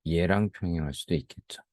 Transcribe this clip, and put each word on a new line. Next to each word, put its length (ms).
얘랑 440
평행할 420
수도 220
있겠죠. 480